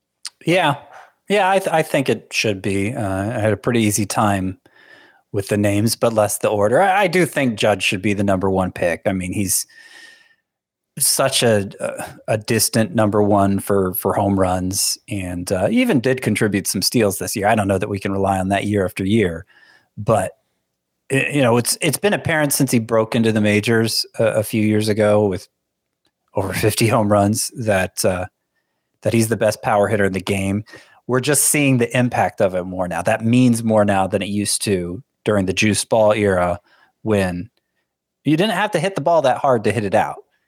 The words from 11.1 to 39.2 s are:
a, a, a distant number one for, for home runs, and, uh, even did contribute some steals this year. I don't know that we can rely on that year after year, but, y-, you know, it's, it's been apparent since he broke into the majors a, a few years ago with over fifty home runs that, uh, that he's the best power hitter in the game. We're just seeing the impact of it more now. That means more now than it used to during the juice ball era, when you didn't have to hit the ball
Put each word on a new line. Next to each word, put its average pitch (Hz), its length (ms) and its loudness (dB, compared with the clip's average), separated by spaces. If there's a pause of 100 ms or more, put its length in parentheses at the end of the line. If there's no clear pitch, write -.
a, 110 260 2 (120)
a, - 540 -6
a 110 40 0
distant 110 560 0
number 107 280 2
one 98 360 4
for, 95 360 0
for 95 200 -2
home 98 260 0
runs, 92 580 -2 (100)
and, 90 440 -6
uh, 95 180 0
even 233 300 2
did 127 220 0
contribute 104 440 0
some 101 140 -4
steals 101 380 0
this - 180 -8
year. 95 100 -2
I 113 80 4
don't 98 140 0
know 98 100 2
that 107 120 -4
we 101 80 -4
can 101 140 -4
rely 98 260 0
on 95 100 -4
that 98 160 0
year 101 220 0
after 98 180 -6
year, 95 400 0 (540)
but, 107 400 -2 (720)
y-, 135 200 0
you 143 120 0
know, 117 160 4
it's, - 240 -2
it's 165 160 -2
been 202 160 0
apparent 156 400 0
since 139 160 0
he 123 80 2
broke 110 360 0
into 113 180 2
the 107 100 2
majors 107 640 2 (120)
a, 117 60 2
a 107 180 2
few 107 200 -2
years 107 260 0
ago 104 380 2
with 92 200 -4 (880)
over 95 180 -4
fifty 104 340 0
home 110 240 2
runs 104 460 2
that, 107 480 -2
uh, 92 220 -2 (760)
that 107 100 -2
he's 113 160 2
the 113 80 0
best 107 240 0
power 104 280 2
hitter 101 160 0
in 92 80 0
the 95 80 -4
game. 98 440 -4 (420)
We're 123 140 0
just 143 240 0
seeing 139 340 2
the 120 200 0
impact 120 420 0
of 135 140 0
it 90 100 -4
more 92 220 -6
now. 85 160 -6
That 110 220 -2
means 117 400 4
more 110 200 4
now 98 220 2
than 98 160 -2
it 110 60 -6
used 101 340 -4
to 92 400 -4 (220)
during 101 220 2
the 92 80 -2
juice 104 300 0
ball 107 280 4
era, 92 480 0 (420)
when 95 480 -2 (720)
you 151 120 2
didn't 196 180 0
have 202 180 -2
to 175 60 0
hit 190 160 -2
the 156 60 -4
ball 160 220 2